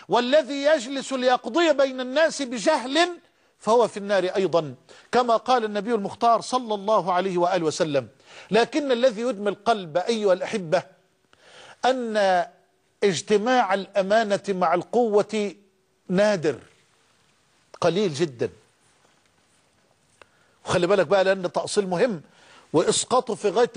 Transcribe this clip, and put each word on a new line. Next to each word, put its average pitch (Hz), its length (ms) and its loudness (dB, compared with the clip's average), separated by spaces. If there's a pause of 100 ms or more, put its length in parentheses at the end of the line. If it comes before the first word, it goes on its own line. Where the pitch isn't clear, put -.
والذي 262 540 0
يجلس 277 500 -2
ليقضي 254 600 2
بين 262 280 0
الناس 277 400 0
بجهل 277 800 -2 (400)
فهو 220 280 4
في - 100 -8
النار 196 260 0
أيضاً، 170 520 -2 (360)
كما 233 260 2
قال 247 260 0
النبي 208 320 -4
المختار 220 460 0
صلى 240 320 -4
الله 196 400 0
عليه 180 240 0
وآله 175 280 0
وسلم. 143 420 -2 (440)
لكن 262 400 2
الذي 233 300 0
يدمي 208 280 -4
القلب 185 480 -2
أيها 208 360 0
الأحبة 180 500 -2 (1000)
أن 214 600 0 (580)
اجتماع 208 720 2
الأمانة 202 760 0
مع 180 240 0
القوة 208 800 0 (520)
نادر، 180 520 0 (1200)
قليل 175 320 0
جداً. 131 360 -4 (2250)
وخلي 175 220 0
بالك 185 200 2
بقى، 190 160 4
لأن 190 280 -2
تأصيل 196 360 -2
مهم 185 340 -2 (520)
وإسقاطه 214 600 0
في 202 140 -2
غاية 220 280 0